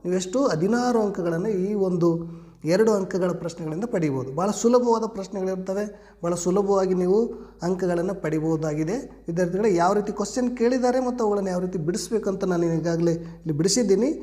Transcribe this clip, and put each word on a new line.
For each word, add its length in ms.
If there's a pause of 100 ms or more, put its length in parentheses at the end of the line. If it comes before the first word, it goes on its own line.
ನೀವು 180
ಎಷ್ಟು? 160 (140)
ಹದಿನಾರು 560
ಅಂಕಗಳನ್ನು 440 (140)
ಈ 20 (200)
ಒಂದು 220 (640)
ಎರಡು 220
ಅಂಕಗಳ 340 (120)
ಪ್ರಶ್ನೆಗಳಿಂದ 500
ಪಡಿಬೋದು. 460
ಭಾಳ 200
ಸುಲಭವಾದ 560
ಪ್ರಶ್ನೆಗಳಿರ್ತವೆ, 680 (380)
ಭಾಳ 200
ಸುಲಭವಾಗಿ 580
ನೀವು 160 (500)
ಅಂಕಗಳನ್ನು 480 (100)
ಪಡಿಬೋದಾಗಿದೆ. 720 (320)
ವಿದ್ಯಾರ್ಥಿಗಳೇ, 420 (100)
ಯಾವ 180
ರೀತಿ 200
ಕ್ವಶನ್ 320 (100)
ಕೇಳಿದ್ದಾರೆ 460
ಮತ್ತು 180
ಅವುಗಳನ್ನು 300
ಯಾವ 120
ರೀತಿ 220
ಬಿಡಿಸ್ಬೇಕಂತ 640
ನಾನು 160 (100)
ಈಗಾಗಲೇ 360
ಇಲ್ಲಿ 480
ಬಿಡಿಸಿದ್ದೀನಿ. 480 (120)